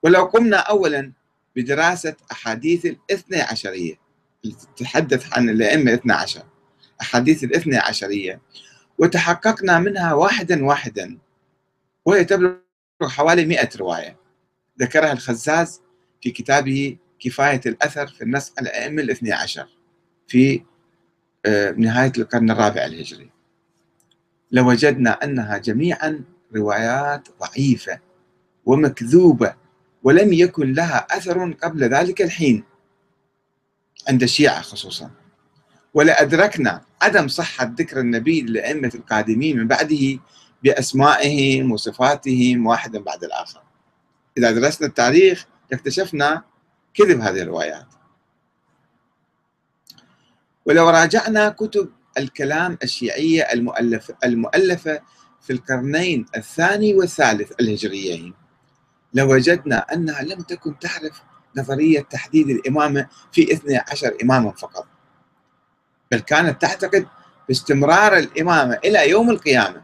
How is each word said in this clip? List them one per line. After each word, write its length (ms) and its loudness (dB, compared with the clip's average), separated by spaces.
ولو 220 6
قمنا 320 2
أولا 540 -2
بدراسة 600 -2
أحاديث 540 -4
الاثنى 560 -6
عشرية 540 -8
التي 300 -14
تتحدث 580 -4
عن 160 2
الأئمة 440 2
اثنا 220 0
عشر، 280 -8
أحاديث 420 0
الاثنى 340 -2
عشرية، 640 -4
وتحققنا 840 0
منها 340 -2
واحدا 520 0
واحدا، 520 -4
وهي 200 4
تبلغ 300 2
حوالي 440 2
مائة 320 0
رواية 400 -8
ذكرها 320 2
الخزاز 720 -4
في 100 -6
كتابه 680 -2
كفاية 460 -2
الأثر 420 -4
في 160 -18
النص 340 -6
على 120 -8
الأئمة 320 -6
الاثني 300 -6
عشر 360 -8
في، 360 2
آه، 260 0
نهاية 460 0
القرن 340 0
الرابع 340 0
الهجري، 440 -14
لوجدنا 600 2
أنها 460 -6
جميعا 680 -4
روايات 720 -2
ضعيفة 600 -2
ومكذوبة، 880 4
ولم 300 6
يكن 400 2
لها 340 -2
أثر 340 -4
قبل 320 -4
ذلك 380 0
الحين 420 0
عند 140 2
الشيعة 380 0
خصوصا، 500 -16
ولأدركنا 880 2
عدم 260 2
صحة 500 -6
ذكر 220 -6
النبي 420 0
للأئمة 540 -4
القادمين 600 -2
من 100 -2
بعده 520 0
بأسمائهم 1080 2
وصفاتهم 920 0
واحدا 340 -2
بعد 240 -10
الآخر. 380 -12
إذا 140 4
درسنا 360 0
التاريخ 580 2
لاكتشفنا 720 -4
كذب 260 4
هذه 220 -4
الروايات. 440 -8
ولو 240 6
راجعنا 600 4
كتب 400 -4
الكلام 640 -4
الشيعية 600 -2
المؤلف-، 680 -4
المؤلفة 800 0
في 120 -8
القرنين 720 -4
الثاني 580 0
والثالث 640 0
الهجريين، 760 -4
لوجدنا 640 4
أنها 300 -4
لم 180 -10
تكن 380 -12
تعرف 420 -10
نظرية 440 2
تحديد 480 0
الإمامة 580 0
في 220 4
اثني 240 -2
عشر 460 -4
إماما 280 2
فقط، 360 -16
بل 80 0
كانت 420 0
تعتقد 460 0
باستمرار 720 4
الإمامة 560 0
إلى 260 4
يوم 200 4
القيامة. 540 0